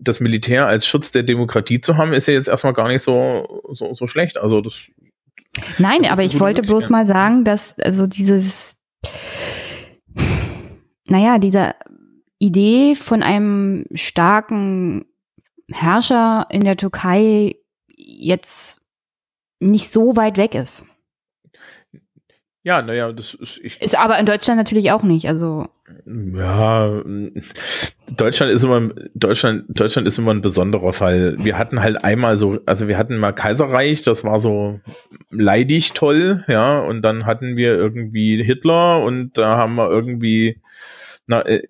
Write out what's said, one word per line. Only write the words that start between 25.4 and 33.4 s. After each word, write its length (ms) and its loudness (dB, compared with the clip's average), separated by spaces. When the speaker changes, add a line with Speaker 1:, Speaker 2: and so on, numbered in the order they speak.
Speaker 1:
Ja, 1000 0
mm, 360 -10
Deutschland 380 0
ist 120 4
immer, 260 2
Deutschland, 540 0
Deutschland 380 0
ist 120 0
immer 160 2
ein 80 -2
besonderer 500 0
Fall. 460 0
Wir 180 -2
hatten 240 -4
halt 240 0
einmal 320 2
so, 300 0
also 200 0
wir 120 0
hatten 180 -2
mal 160 0
Kaiserreich, 720 0